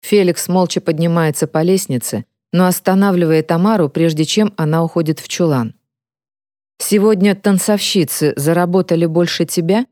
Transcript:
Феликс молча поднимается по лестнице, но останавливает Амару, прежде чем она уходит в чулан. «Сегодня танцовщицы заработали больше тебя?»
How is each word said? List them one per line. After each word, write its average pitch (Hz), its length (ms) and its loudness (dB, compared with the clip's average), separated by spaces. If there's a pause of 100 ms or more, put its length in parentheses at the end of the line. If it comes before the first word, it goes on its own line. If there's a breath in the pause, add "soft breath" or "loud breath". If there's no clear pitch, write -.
Феликс 185 460 0
молча 180 340 0
поднимается 165 680 0
по 156 140 -2
лестнице, 160 640 -2 (260)
но 180 160 2
останавливает 180 840 2
Амару, 175 380 2
прежде 160 360 0
чем 208 320 0
она 160 260 0
уходит 160 360 -2
в - 80 -20
чулан. 135 480 -2 (1000)
«Сегодня 202 580 2
танцовщицы 196 1000 0
заработали 170 720 0
больше 170 400 -2
тебя?» 185 460 -2